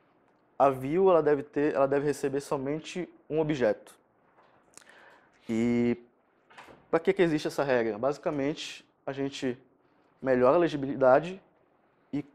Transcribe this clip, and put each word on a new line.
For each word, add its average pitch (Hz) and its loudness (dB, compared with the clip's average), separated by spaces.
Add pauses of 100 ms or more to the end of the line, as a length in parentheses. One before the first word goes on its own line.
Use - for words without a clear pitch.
(580)
a 139 6
view, 151 2
ela 160 6
deve 143 2
ter, 147 -2
ela 135 2
deve 143 0
receber 139 -4
somente 151 -8 (220)
um 151 -2
objeto. 135 -2 (1500)
E 120 0 (960)
pra 165 2
que 185 0
que 190 0
existe 160 0
essa 156 -4
regra? 117 0
Basicamente, 147 -4 (220)
a 139 -8
gente 135 -6 (640)
melhora 127 4
a 175 4
legibilidade 147 2 (680)
e 143 -8